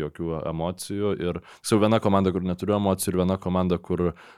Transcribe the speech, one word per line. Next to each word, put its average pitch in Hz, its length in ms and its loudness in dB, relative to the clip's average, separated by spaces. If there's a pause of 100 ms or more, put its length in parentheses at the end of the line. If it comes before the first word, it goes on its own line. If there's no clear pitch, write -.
jokių 80 420 -6
emocijų. 90 720 -4
Ir 85 240 -4 (160)
tiksliau, - 240 2
viena 107 180 4
komanda, 98 320 4
kur 90 140 -2
neturiu 92 320 -2
emocijų, 98 380 0
ir 90 80 0
viena 92 180 0
komanda, 90 400 0
kur, 87 300 -2 (260)